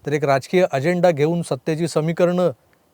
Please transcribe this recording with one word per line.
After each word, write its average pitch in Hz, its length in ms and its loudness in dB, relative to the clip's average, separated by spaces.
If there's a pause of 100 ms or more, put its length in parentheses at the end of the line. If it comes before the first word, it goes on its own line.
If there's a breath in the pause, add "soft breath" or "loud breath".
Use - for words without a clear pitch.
तर 139 80 -2
एक 147 100 -2
राजकीय 143 480 2
अजेंडा 175 400 2
घेऊन 160 300 0
सत्तेची 160 460 -4
समीकरणं 170 640 0 (420)